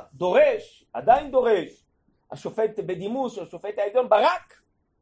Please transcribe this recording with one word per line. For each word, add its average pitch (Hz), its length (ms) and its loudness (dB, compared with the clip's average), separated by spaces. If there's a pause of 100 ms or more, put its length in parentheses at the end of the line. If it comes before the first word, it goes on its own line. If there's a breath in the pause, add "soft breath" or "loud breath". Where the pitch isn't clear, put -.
(120)
דורש, 180 800 0
עדיין 254 380 2
דורש, 226 540 0 (460)
השופט 214 480 -6
בדימוס, 196 600 -6
השופט 180 400 -14
העליון 208 300 -2
ברק, 294 460 2 (480)